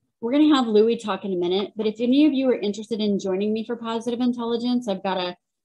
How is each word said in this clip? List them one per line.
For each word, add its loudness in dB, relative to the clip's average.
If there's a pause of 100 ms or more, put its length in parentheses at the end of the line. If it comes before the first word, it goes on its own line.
(220)
we're -4
gonna 6
have 2
Louie 4
talk -6
in -4
a -2
minute, -2
but -4
if -4
any 4
of 4
you 0
are 0
interested -4
in 2
joining -2
me -4
for -6
Positive -6
Intelligence, -2
I've -4
got -2
a -4 (300)